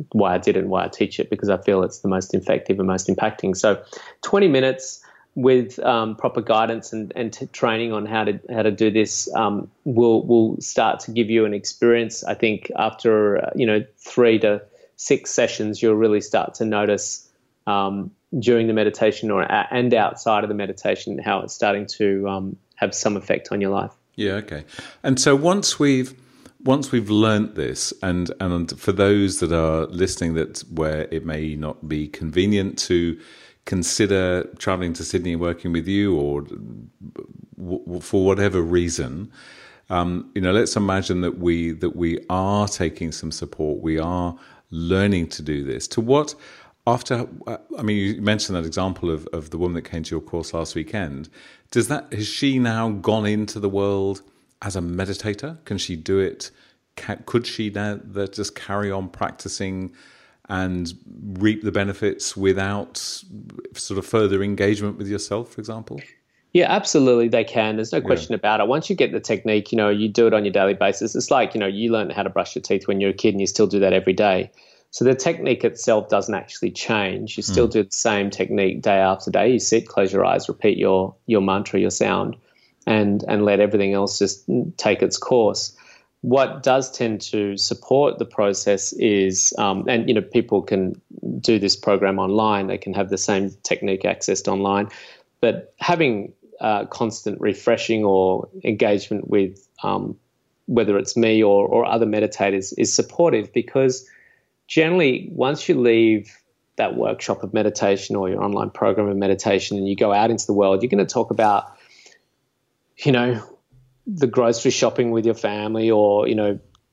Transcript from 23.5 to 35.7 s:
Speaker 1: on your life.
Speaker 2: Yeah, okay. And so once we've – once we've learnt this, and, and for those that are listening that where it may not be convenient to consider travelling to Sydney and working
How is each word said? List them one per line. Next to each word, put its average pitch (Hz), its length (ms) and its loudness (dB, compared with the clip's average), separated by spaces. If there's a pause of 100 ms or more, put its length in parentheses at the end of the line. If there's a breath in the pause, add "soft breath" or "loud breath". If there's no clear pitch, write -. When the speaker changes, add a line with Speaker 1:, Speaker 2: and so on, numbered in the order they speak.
Speaker 1:
on 101 80 -2
your 98 120 0
life. 98 200 -4 (240)
Speaker 2:
Yeah, 98 200 -4
okay. 78 280 -10 (400 loud breath)
And 131 160 0
so 143 160 6
once 175 420 2
we've – 135 360 2 (500 soft breath)
once 135 300 0
we've 107 160 0
learnt 107 460 4
this, 65 460 -4
and, 90 380 -2
and 87 400 -4
for 101 140 0
those 101 480 2
that 82 100 0
are 80 360 2
listening 87 480 -2
that - 360 -4
where 78 400 -4
it 78 140 -6
may 78 300 -6
not 76 340 -10
be 76 180 -4
convenient 95 720 0
to 85 400 0 (460 loud breath)
consider 92 760 0 (160)
travelling 92 340 -2
to 85 100 -10
Sydney 87 300 -4
and 82 80 -4
working 85 300 -4